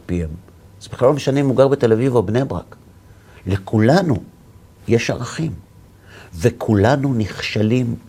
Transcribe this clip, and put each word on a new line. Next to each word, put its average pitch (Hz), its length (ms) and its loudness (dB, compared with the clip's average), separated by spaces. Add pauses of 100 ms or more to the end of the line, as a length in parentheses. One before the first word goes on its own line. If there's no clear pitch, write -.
פיהם. 85 240 -4 (500)
זה - 120 -20
בכלל 123 160 2
לא 151 60 4
משנה 139 260 -2
אם 139 80 0
הוא 120 80 0
גר 135 120 6
בתל 123 240 2
אביב 120 220 0
או 113 80 2
בני 110 220 -2
ברק. - 320 -10 (680)
לכולנו 113 720 2 (720)
יש 117 220 2
ערכים, 127 420 -6 (840)
וכולנו 117 800 2
נכשלים 113 840 -2 (120)